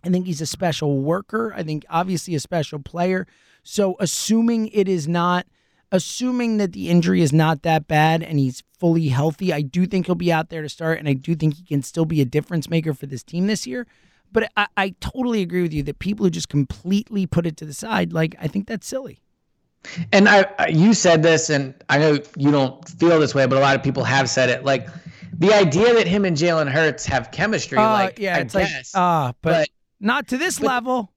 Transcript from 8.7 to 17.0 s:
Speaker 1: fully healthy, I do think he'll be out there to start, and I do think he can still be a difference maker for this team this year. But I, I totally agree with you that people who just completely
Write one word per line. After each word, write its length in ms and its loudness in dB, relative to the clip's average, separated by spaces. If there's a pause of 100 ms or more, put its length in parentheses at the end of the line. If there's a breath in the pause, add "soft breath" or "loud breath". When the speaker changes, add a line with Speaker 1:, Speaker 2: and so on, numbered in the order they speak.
Speaker 1:
fully 300 2
healthy, 440 -2
I 100 -2
do 240 -2
think 200 -2
he'll 80 0
be 160 -2
out 200 -2
there 120 -10
to 60 -10
start, 320 -4
and 80 -6
I 60 4
do 200 -4
think 200 0
he 100 -20
can 180 -4
still 220 -2
be 160 -2
a 40 4
difference 460 -4
maker 240 -2
for 120 -16
this 180 -12
team 240 -4
this 180 -4
year. 220 -10 (420)
But 260 -2
I, 100 0 (100)
I 240 -2
totally 420 -2
agree 200 -2
with 100 -2
you 120 -4
that 140 -8
people 260 -4
who 60 6
just 180 -8
completely 760 -2